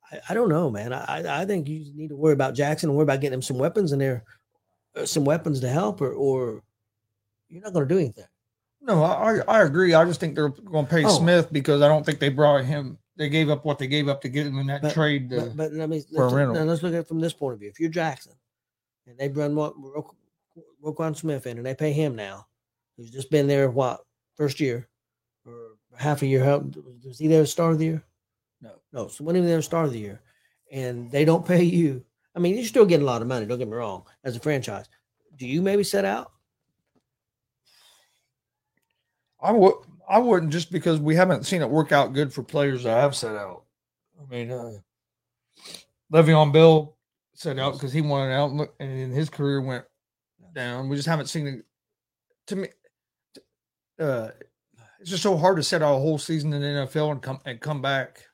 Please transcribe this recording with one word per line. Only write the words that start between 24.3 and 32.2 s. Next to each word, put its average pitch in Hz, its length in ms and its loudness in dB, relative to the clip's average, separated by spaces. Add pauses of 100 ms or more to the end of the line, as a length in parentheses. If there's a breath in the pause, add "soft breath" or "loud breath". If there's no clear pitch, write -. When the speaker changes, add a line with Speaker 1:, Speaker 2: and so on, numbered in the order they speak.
Speaker 1:
first 143 240 -4
year 120 260 -4 (600)
or 117 320 -20 (180)
half 143 240 -2
a 143 60 -2
year? 131 180 2
How, 143 140 4 (460)
was 131 140 -20
he 156 80 -2
there 156 200 6
start 165 260 0
of 160 60 2
the 160 80 0
year? 160 180 -4 (560)
Speaker 2:
No. 110 120 -20 (200)
Speaker 1:
No. 117 160 -10
So - 160 -16
when 170 100 -2
he 185 60 4
was 175 100 2
there 160 120 2
start 165 240 0
of 131 60 -2
the 117 60 -6
year 104 220 -12 (500)
and 123 400 -8
they 143 140 2
don't 165 220 4
pay 175 180 4
you, 165 400 2 (300)